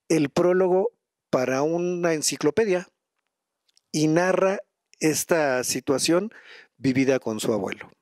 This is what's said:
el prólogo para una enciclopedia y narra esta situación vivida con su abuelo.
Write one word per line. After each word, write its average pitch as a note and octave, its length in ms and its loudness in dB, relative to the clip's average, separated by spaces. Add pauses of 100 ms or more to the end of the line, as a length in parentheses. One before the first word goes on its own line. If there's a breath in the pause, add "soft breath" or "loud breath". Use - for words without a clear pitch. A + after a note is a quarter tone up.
el D3+ 200 2
prólogo F#3 640 2 (380)
para C3 340 0
una E3+ 500 -2
enciclopedia E3+ 760 -2 (1040)
y D#3 160 0
narra F#3 520 0 (400)
esta D3 640 0
situación D#3+ 680 -2 (460 loud breath)
vivida C3 420 2
con A2 200 -6
su A#2 120 -2
abuelo. - 400 -6 (100)